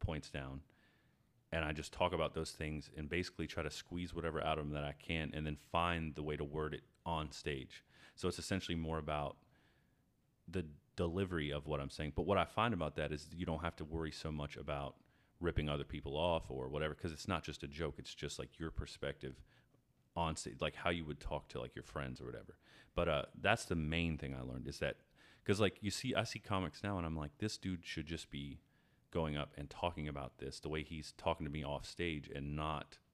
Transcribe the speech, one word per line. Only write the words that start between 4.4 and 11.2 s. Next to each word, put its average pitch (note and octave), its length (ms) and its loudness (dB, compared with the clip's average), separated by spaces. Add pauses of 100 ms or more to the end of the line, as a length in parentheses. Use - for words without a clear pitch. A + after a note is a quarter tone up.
out D#2 160 2
of D2+ 80 0
'em D2 60 -2
that D2 120 0
I C#2+ 80 -2
can D#2+ 420 -2
and D#2 120 0
then D2+ 100 0
find E2+ 580 2
the D2 80 -4
way D2+ 140 0
to D2+ 80 0
word D2+ 300 -2
it - 100 -8 (220)
on D#2 260 0
stage. - 520 -6 (320)
So F#2 120 0
it's F2 100 0
essentially F2 380 0
more D#2+ 220 2
about D2 400 0 (1080)
the E2+ 200 0 (300)
delivery F2 540 4